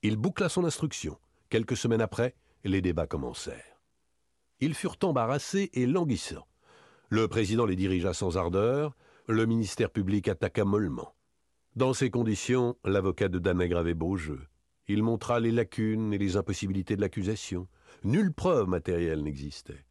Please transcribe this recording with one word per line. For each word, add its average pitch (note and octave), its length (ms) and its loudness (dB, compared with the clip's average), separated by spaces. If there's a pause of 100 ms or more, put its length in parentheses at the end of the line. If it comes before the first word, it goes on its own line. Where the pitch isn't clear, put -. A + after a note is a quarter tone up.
Il G#2+ 120 2
boucla F3 320 0
son - 160 0
instruction. - 540 -4 (320)
Quelques A2+ 260 0
semaines A2 260 2
après, A#2 340 -2 (280)
les F#2+ 200 2
débats E2+ 240 0
commencèrent. - 720 -8 (760)
Ils D3 160 0
furent - 260 -8
embarrassés D3 720 0
et B2+ 140 2
languissants. C#3 580 -2 (640)
Le A2 180 2
président A2+ 380 0
les F#2+ 100 2
dirigea F#2 380 0
sans F2+ 240 -2
ardeur, A2 580 0 (320)
le A2+ 200 2
ministère A2+ 420 0
public G2+ 380 0
attaqua G#2 360 0
mollement. G2+ 520 0 (600)
Dans B2+ 200 2
ces B2+ 160 0
conditions, A#2+ 760 2
l'avocat G2 440 2
de F2+ 100 0
Danègre F2 400 2
avait E2+ 160 0
beau E2+ 220 -2
jeu. D2 280 -8 (420)
Il G#2 140 2
montra A#2 380 0
les A#2 120 2
lacunes A2 640 0
et G2+ 60 -2
les G2 180 0
impossibilités G2 580 -2
de G2 60 -2
l'accusation. F#2+ 680 -4 (360)
Nulle E3+ 300 2
preuve C#3 340 2
matérielle E2+ 560 0
n'existait. C#2+ 680 -10